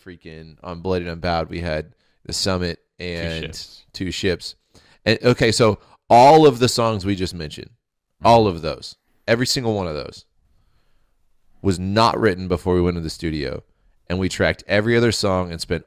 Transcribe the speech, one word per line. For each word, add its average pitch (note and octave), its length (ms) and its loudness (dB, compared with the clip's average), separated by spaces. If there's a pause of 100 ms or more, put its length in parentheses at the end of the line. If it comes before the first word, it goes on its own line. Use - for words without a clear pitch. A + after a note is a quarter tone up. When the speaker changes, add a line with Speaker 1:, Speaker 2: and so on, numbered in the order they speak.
Speaker 1:
freaking, D#2+ 580 -20
on E2+ 180 -14
Bloodied F2+ 280 -4
Unbowed, E2 420 -4
we E2+ 100 -8
had D#2 340 -6 (300)
The - 80 -14
Summit F2+ 460 -4 (200)
and E2+ 440 -8
Speaker 2:
Two C#2+ 40 -8
Ships. - 460 -18
Speaker 1:
Two F#2+ 180 -8
Ships. - 440 -4 (520)
And, G#2+ 160 0
okay, A#2+ 300 2
so G#2+ 260 2 (320)
all C#3+ 360 10
of B2+ 120 4
the B2 100 2
songs A2 380 -2
we G2+ 100 0
just F2+ 180 -4
mentioned, D#2 360 -14 (540)
all A2+ 220 6
of E2+ 140 -4
those, D2+ 360 -10 (300)
every A#2 200 2
single A#2 280 -2
one G2 120 -4
of D#2 80 -6
those - 320 -12 (1400)
was F#2+ 160 0
not G2 400 2
written F#2 300 0
before F2+ 260 0
we F2+ 80 4
went F2 140 0
to E2+ 40 -8
the D#2+ 80 -8
studio. D2+ 540 -8 (480)
And F2+ 80 -4
we F#2 120 -2
tracked E2 360 -2
every G#2+ 300 0
other A#2 160 2
song F#2 400 -2
and E2 80 -10
spent E2 260 -6